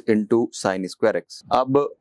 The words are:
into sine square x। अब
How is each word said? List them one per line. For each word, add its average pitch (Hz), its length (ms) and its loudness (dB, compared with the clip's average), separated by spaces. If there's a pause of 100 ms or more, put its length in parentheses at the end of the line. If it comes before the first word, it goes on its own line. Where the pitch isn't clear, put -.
(140)
into 107 260 2 (200)
sine 95 340 -2
square 101 280 0
x। - 200 -20 (100)
अब 131 320 2 (160)